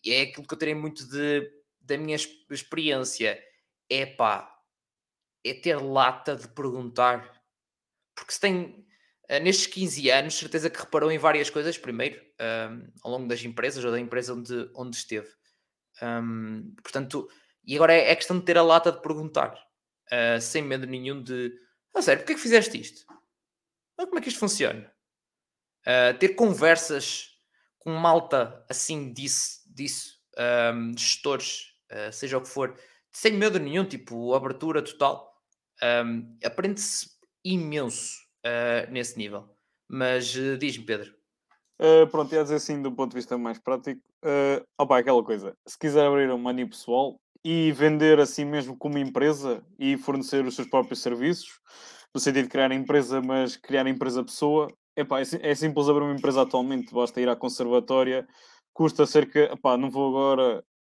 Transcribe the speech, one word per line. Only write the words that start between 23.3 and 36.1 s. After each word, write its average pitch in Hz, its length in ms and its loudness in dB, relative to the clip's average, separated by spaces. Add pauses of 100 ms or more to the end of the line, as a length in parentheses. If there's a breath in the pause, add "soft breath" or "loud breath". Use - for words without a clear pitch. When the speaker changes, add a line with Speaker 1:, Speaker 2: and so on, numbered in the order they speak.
Speaker 1:
Ah, 359 80 -6
como 359 120 -4
é 233 40 -6
que 262 60 -6
isto 233 120 -6
funciona?" - 500 -2 (960)
Ah, 123 280 4
ter 190 160 2
conversas 165 1000 0 (480)
com 160 140 -10
malta 160 800 0
assim 139 420 -6
disso, - 480 -6 (140)
disso, - 400 -10 (240)
ahm, 117 580 0
gestores, - 800 -4 (160)
ah, 107 220 -10
seja 135 260 -4
o 127 40 -8
que 131 60 -16
for, 131 260 -4 (380 soft breath)
sem 220 200 2
medo 202 260 2
nenhum, 156 260 -2
tipo, 120 500 -6
abertura 135 480 -2
total. - 500 -2 (500)
Ahm, 120 640 -2